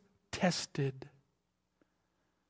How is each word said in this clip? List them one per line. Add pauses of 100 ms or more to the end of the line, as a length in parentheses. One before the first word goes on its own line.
(300)
tested," (1400)